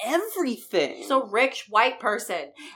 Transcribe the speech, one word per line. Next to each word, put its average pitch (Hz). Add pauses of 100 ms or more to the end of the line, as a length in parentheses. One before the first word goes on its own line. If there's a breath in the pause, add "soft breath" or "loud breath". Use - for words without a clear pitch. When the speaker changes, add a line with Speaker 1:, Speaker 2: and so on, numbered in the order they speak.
Speaker 1:
everything. 269
Speaker 2:
So 269
rich, 240
white 247
person. 180 (260 loud breath)